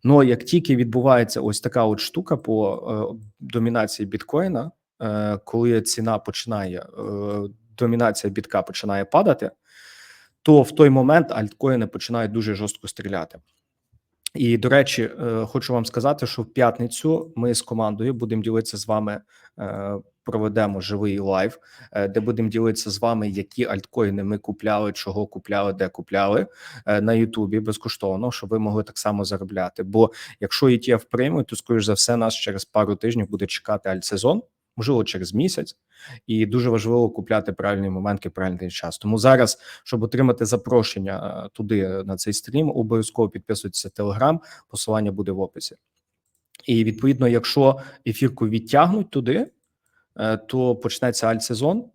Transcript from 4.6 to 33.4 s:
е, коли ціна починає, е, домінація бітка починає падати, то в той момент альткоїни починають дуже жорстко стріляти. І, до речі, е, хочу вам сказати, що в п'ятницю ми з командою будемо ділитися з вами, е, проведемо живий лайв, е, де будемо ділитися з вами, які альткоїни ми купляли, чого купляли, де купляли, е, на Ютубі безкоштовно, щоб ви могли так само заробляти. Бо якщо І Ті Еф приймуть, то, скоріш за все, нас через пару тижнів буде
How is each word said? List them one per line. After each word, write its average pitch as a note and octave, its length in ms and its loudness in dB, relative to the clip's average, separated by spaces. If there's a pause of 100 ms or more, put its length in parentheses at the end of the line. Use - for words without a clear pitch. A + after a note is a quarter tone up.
е, G#2+ 440 -2
коли A#2 360 2
ціна A2 380 -2
починає, G2+ 600 -8
е, G2+ 720 -8 (280)
домінація A#2 560 0
бітка G2+ 280 -2
починає G2 440 -4
падати, D#3+ 460 2 (920)
то D3+ 200 10
в B2 100 2
той D3+ 180 8
момент C3+ 420 4
альткоїни A2+ 560 -2
починають A2+ 440 -4
дуже G#2+ 240 -2
жорстко G#2 320 -8
стріляти. - 520 -8 (960)
І, A#2+ 220 2
до B2 120 0
речі, C3 340 4
е, A2+ 420 -4
хочу B2+ 280 -4
вам A#2 120 0
сказати, C3 420 -2
що - 140 -8
в - 120 -10
п'ятницю B2+ 840 0
ми A#2+ 180 0
з - 80 -2
командою A2 520 -2
будемо A2+ 300 -4
ділитися A2 340 -2
з G#2 100 -10
вами, G#2+ 340 -2 (380)
е, G2+ 380 -8 (260)
проведемо G#2+ 580 0
живий G2+ 380 -2
лайв, G2 400 0 (320)
е, G2+ 160 -2
де G2 120 -2
будемо A2+ 300 -2
ділитися A2 420 -2
з G2 80 -6
вами, A2+ 300 0
які G2 360 -4
альткоїни G2+ 580 -2
ми G#2 140 -2
купляли, G#2 560 -2
чого G2+ 340 -6
купляли, G2 460 -4
де F#2 160 -2
купляли, G2 580 0 (380)
е, G#2 160 2
на A2 120 2
Ютубі A2+ 460 0
безкоштовно, G#2+ 720 -4
щоб - 180 -10
ви A2 100 0
могли G#2+ 240 0
так - 140 -12
само G2+ 280 -2
заробляти. F#2+ 580 -6
Бо A2 280 6 (280)
якщо C3 300 2
І A#2+ 80 4
Ті A#2+ 140 0
Еф A2 120 2
приймуть, C3+ 440 -2
то, - 80 -10
скоріш A2 300 0
за G#2+ 80 2
все, A#2+ 240 0
нас A2+ 180 0
через G2 300 -6
пару G#2 300 2
тижнів A2+ 340 -2
буде G2+ 160 -4